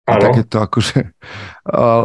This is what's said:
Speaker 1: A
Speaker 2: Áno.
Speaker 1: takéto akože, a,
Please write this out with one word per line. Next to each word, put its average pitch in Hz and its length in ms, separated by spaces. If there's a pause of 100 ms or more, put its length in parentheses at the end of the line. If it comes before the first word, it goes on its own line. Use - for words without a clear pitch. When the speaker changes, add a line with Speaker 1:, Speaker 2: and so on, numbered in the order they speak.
Speaker 1:
A 117 100
Speaker 2:
Áno. 101 100
Speaker 1:
takéto 113 360
akože, 107 540 (500)
a, - 140 (260)